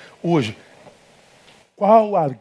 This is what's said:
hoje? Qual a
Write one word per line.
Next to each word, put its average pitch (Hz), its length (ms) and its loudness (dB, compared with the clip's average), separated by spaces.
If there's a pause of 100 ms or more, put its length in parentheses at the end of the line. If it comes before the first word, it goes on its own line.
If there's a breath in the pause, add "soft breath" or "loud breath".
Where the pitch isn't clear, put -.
(220 loud breath)
hoje? 143 340 -2 (1200 loud breath)
Qual 208 400 2
a 156 120 -2 (120)